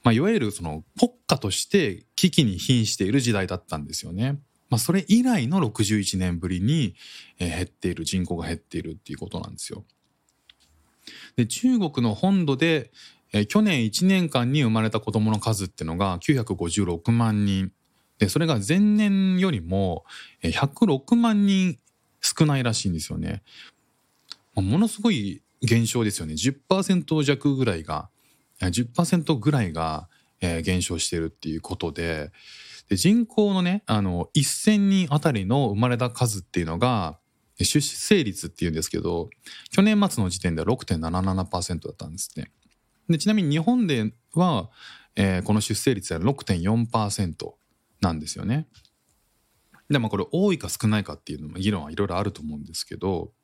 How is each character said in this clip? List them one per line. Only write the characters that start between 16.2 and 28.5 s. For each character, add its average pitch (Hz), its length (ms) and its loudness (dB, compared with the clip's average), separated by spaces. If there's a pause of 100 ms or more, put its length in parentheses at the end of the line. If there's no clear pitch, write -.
九 - 140 2
百 113 200 -2
五 85 140 -4
十 95 160 0
六 87 280 -2
万 110 340 2
人。 95 260 0 (460)
で、 104 100 2
そ 120 100 -2
れ 165 80 2
が 135 200 0
前 165 140 2
年 202 580 4
よ 190 120 2
り 98 120 -2
も、 90 420 -2 (380)
え 85 60 -2
ー、 82 40 0
百 - 320 0
六 156 320 2
万 220 300 4
人 190 320 2 (420)
少 - 240 0
な 147 140 2
い 131 40 0
ら 117 120 0
し - 120 -4
い - 40 2
ん - 20 -2
で 80 80 -4
す - 100 -10
よ - 60 -4
ね。 - 260 -6 (1120)
ま 104 80 0
あ、 92 40 0
も 120 120 2
の 220 80 4
す - 140 -6
ご 226 120 4
い 101 280 -2 (220)
減 117 240 4
少 117 180 0
で 104 60 2
す - 80 -6
よ 82 80 -6
ね。 78 80 -8
十 90 180 0
パ 190 280 0
ー - 20 -2
セ 190 100 0
ン 180 120 2
ト 156 180 0
弱 143 320 2
ぐ 131 100 0
ら 101 120 0
い 80 80 -8
が、 76 260 -8 (500)